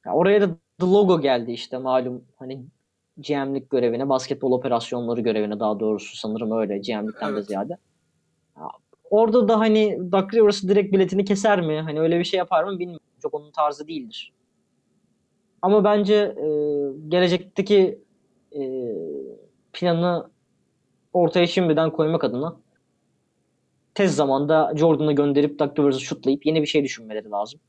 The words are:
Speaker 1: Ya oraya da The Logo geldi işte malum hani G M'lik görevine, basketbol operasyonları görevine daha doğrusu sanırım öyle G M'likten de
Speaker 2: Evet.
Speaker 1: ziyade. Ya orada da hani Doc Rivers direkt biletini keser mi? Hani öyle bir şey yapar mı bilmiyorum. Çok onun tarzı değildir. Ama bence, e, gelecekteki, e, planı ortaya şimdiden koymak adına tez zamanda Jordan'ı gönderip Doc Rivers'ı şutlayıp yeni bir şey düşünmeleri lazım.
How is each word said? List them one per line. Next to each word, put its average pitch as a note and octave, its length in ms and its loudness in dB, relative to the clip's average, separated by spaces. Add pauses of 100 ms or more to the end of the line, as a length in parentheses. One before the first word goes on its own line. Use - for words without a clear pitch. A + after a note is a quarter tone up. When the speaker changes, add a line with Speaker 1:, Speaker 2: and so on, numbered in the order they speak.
Speaker 1:
Ya F2 80 -6
oraya G3 280 4
da G3+ 60 2 (320)
The F#3 60 -2
Logo F#3 360 4
geldi A#2+ 300 -2
işte A#2+ 260 -10
malum B2+ 460 -2 (160)
hani C3 260 -14 (540)
G C#3+ 260 -4
M'lik C3+ 240 -6
görevine, B2 400 0
basketbol C3 420 -2
operasyonları A#2+ 720 -2
görevine G#2+ 380 -2
daha G#2+ 200 -2
doğrusu G#2+ 380 -4
sanırım A2 340 -6
öyle G#2 260 -2
G G#2+ 240 -6
M'likten G#2+ 280 -8
de G#2 80 -6
Speaker 2:
Evet. G2+ 100 -8
Speaker 1:
ziyade. G#2 300 -6 (800)
Ya - 100 -14 (420)
orada A3 380 4
da A3 120 4
hani G#3+ 520 2
Doc G3 220 0
Rivers G#3 300 4
direkt G3 300 2
biletini F#3+ 320 2
keser G3 360 2
mi? D#3 200 -2
Hani D#3 180 -6
öyle E3 200 2
bir E3+ 40 0
şey F#3 140 -2
yapar F3 260 0
mı F#3+ 160 -6
bilmiyorum. F3 260 -10 (160)
Çok D3 120 -6
onun D3 180 -12
tarzı D3 360 -4
değildir. C3+ 460 -12 (1300)
Ama G3 220 4
bence, G#3 320 2
e, G3+ 320 0 (600)
gelecekteki, F3+ 920 2 (560)
e, C#3+ 60 -6 (1120)
planı F3 560 -2 (840)
ortaya F3 340 2
şimdiden D#3+ 440 2
koymak D#3+ 320 0
adına C3 320 -4 (1400)
tez F3+ 220 2
zamanda D3 600 2
Jordan'ı D3+ 380 2
gönderip C#3+ 460 2
Doc - 200 -2
Rivers'ı C#3 200 2
şutlayıp C3+ 460 -4
yeni D#3 160 2
bir D3 60 -2
şey D3 160 0
düşünmeleri A2 460 -10
lazım. G#2 400 -6